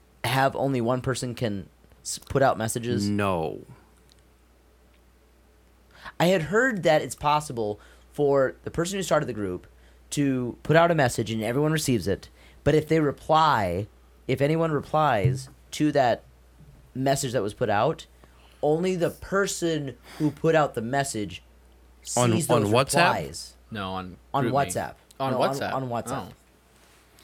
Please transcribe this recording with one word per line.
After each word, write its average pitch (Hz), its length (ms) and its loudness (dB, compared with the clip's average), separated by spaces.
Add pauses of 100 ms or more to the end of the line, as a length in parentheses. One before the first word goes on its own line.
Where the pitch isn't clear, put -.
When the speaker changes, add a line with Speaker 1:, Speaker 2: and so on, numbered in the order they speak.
(220)
Speaker 1:
have 135 320 2
only 135 240 -2
one 123 220 0
person 123 320 -4
can 104 360 -6 (340)
s-, - 160 -10 (100)
put 135 140 2
out 131 120 4
messages? 110 540 -2
Speaker 2:
No. 92 520 -2 (2500)
Speaker 1:
I 160 80 4
had 185 160 2
heard 214 400 0
that 156 180 4
it's 123 140 -6
possible 139 640 -2 (320)
for 139 520 2
the - 80 -10
person 180 260 -4
who 190 60 -4
started 151 240 0
the 123 60 -6
group 95 340 -6 (440)
to 131 520 -2
put 151 120 2
out 170 160 6
a 165 40 0
message 123 360 0
and 113 120 -4
everyone 139 280 0
receives 127 360 0
it, 92 220 -4 (340)
but 143 120 4
if 151 120 2
they 160 120 2
reply, 131 880 2 (400)
if 131 140 0
anyone 160 300 2
replies 131 800 0 (220)
to 151 200 0
that 127 320 2 (680)
message 139 400 -2
that 127 80 0
was 101 120 -4
put 110 160 -2
out, 117 360 0 (560)
only 170 340 0
the 165 140 0
person 165 840 -4 (240)
who 151 120 0
put 160 240 2
out 151 200 2
the 117 60 -6
message 110 600 -4 (720)
Speaker 2:
On, 123 160 4
Speaker 1:
sees 127 180 0
Speaker 2:
on 120 140 4
Speaker 1:
those 104 80 0
Speaker 2:
WhatsApp? 156 440 4
Speaker 1:
replies. - 380 -10 (180)
Speaker 3:
No, 101 220 -6
on 92 240 -10 (160)
Speaker 1:
On 135 120 0
Speaker 3:
GroupMe. 113 60 -2
Speaker 1:
WhatsApp. 127 420 -2 (260)
Speaker 3:
On 131 120 -2
Speaker 1:
No, 127 100 0
on, 165 140 2
Speaker 3:
WhatsApp. 110 180 -4
Speaker 1:
on 131 160 -4
WhatsApp. 117 400 -6
Speaker 3:
Oh. - 40 -18 (920)